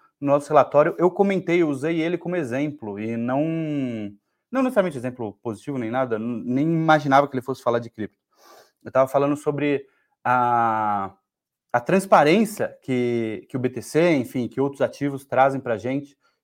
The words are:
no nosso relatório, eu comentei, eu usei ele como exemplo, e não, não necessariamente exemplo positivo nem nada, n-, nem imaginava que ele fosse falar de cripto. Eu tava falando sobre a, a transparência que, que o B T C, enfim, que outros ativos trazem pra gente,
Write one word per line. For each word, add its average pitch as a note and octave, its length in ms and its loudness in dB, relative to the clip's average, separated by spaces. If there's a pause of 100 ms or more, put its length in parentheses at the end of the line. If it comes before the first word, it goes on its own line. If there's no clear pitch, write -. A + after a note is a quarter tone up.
(200)
no C#3+ 140 2
nosso C#3+ 160 0
relatório, D3 480 4
eu F3 140 4
comentei, F#3+ 500 2
eu D#3+ 80 2
usei D3+ 320 -2
ele E3+ 160 -2
como F3 180 -6
exemplo, C3+ 640 -4
e A2+ 160 -4
não, B2 280 -2 (1080)
não C4 120 0
necessariamente G3 340 0
exemplo A#2+ 460 -8
positivo A#2+ 340 -6
nem A2+ 140 -4
nada, B2 260 -2
n-, A#2 260 -6
nem B2 220 -2
imaginava D#3 640 4
que - 80 -8
ele B2 80 -4
fosse C3 180 -6
falar A#2+ 160 0
de A#2 140 -6
cripto. - 260 -10 (640)
Eu - 80 -14
tava C3 160 4
falando C#3+ 300 2
sobre C#3+ 480 -2 (380)
a, A2+ 920 0 (580)
a B2 80 2
transparência F#3+ 1000 2
que, A#2+ 680 -2
que - 80 -12
o C3 40 -4
B B2 100 -2
T B2 120 -10
C, D#3+ 340 2
enfim, B2 320 -4
que A2+ 120 -8
outros C#3 220 -2
ativos C#3 420 -4
trazem C3+ 380 2
pra A#2+ 160 -4
gente, C#3 400 -6 (260)